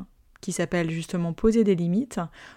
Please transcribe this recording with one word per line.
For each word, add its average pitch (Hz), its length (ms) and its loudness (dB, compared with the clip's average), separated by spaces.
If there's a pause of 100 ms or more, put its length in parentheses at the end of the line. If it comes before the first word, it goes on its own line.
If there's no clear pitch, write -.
(400)
qui - 120 -8
s'appelle 170 380 0
justement 165 440 -4
Poser 226 280 4
des 202 120 4
limites, 175 460 -2 (360)